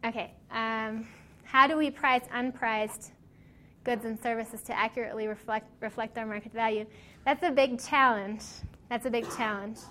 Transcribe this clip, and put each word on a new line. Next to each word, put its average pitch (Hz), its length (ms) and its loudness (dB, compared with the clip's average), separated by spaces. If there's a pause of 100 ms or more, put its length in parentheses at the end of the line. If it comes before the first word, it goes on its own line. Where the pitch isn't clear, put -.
Okay. 226 260 -4 (200)
Um, 220 540 -4 (380)
how 269 240 8
do 311 80 2
we 302 160 4
price 254 400 4
unpriced 233 800 -2 (720)
goods 233 220 -2
and 220 160 -6
services 226 420 -4
to - 140 -6
accurately 220 500 -2
reflect, 214 400 -6 (140)
reflect 220 340 -6
their 226 100 -6
market 214 280 -8
value? 220 320 0 (400)
That's 285 180 2
a 349 80 2
big 254 320 4
challenge. 214 600 2 (440)
That's 240 180 -4
a 262 40 0
big 233 160 0 (100)
challenge. 214 440 -4 (120)